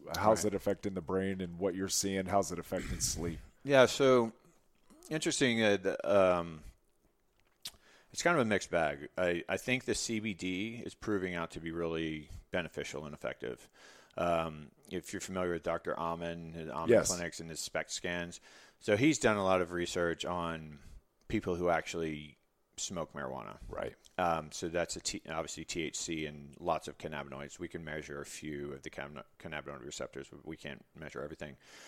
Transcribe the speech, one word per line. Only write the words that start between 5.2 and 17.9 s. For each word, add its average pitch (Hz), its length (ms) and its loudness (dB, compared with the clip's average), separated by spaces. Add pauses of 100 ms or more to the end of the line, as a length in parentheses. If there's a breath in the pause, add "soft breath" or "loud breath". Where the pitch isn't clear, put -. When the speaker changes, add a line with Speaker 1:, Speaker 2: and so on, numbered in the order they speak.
Speaker 2:
Uh, 104 140 8
the, 92 340 0
um, 87 520 6 (1500 soft breath)
it's - 120 -6
kind 170 160 6
of - 20 8
a 117 60 6
mixed 104 240 2
bag. 73 480 2
I, 87 320 2
I 98 80 0
think 127 260 0
the 113 100 0
C 110 240 -2
B 107 140 -2
D 92 540 -4
is - 80 -10
proving 95 400 -2
out 82 160 -4
to 82 100 -12
be 82 120 -6
really 80 580 -2 (220)
beneficial 76 520 -4
and 73 80 -12
effective. 64 560 -8 (480 loud breath)
Um, 82 540 0 (200)
if 90 220 -6
you're 98 80 -6
familiar 92 320 -2
with 82 100 -4
Doctor 82 360 -2
Amen, 85 560 -4
his 80 160 -8
Amen 80 180 -2
Speaker 1:
Yes. 104 200 6
Speaker 2:
clinics 87 320 -4
and 82 100 -10
his 78 100 -10
spec - 300 -6